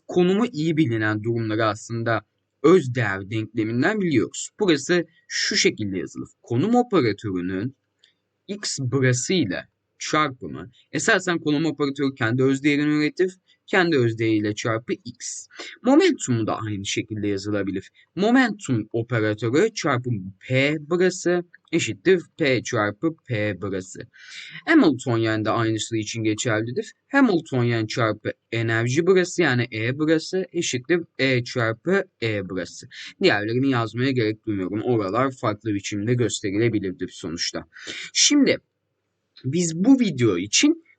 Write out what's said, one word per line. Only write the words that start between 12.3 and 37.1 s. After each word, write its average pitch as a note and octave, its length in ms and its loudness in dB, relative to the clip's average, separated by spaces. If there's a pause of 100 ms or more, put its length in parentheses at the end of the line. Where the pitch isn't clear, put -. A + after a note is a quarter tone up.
öz C3+ 200 0
değerini D3 300 2
üretir, D3+ 440 -2 (300)
kendi F3 300 2
öz A#2 200 2
değeriyle G#2+ 380 0
çarpı A#2+ 380 -4
x. - 540 -12 (360)
Momentumu B3 640 2
da G2 100 -2
aynı G#2 280 -6
şekilde G#2 420 -6
yazılabilir. G2 640 -4 (260)
Momentum G#3 760 2
operatörü A#2 840 0
çarpı B2+ 360 -2 (380)
P C#3 320 2
burası F3 640 0 (280)
eşittir E3 500 2 (160)
P C3 260 2
çarpı A2 520 -2 (120)
P G#2 340 -2
burası. F#2+ 380 -6 (680)
Hamiltonian A#2+ 800 2
de A2 40 0
aynısı A2 480 0
için A2 260 -4
geçerlidir. A2+ 720 -2 (180)
Hamiltonian C3+ 720 2
çarpı A2 460 -2 (200)
enerji A#2 560 0
burası F3+ 340 2
yani B2 320 2
E A#2 260 -4
burası D#3+ 520 0
eşittir E3+ 500 -2 (180)
E C3 240 0
çarpı B2 600 -2 (180)
E G#2 280 -4
burası. F2+ 380 -8 (360)
Diğerlerini A#2+ 460 2
yazmaya A#2+ 420 0
gerek A2 340 -2
duymuyorum. G2+ 360 -4
Oralar A#2 500 0
farklı A2 420 -4
biçimde G#2 400 -4
gösterilebilirdir G2+ 960 -2
sonuçta. E2 560 -8 (480)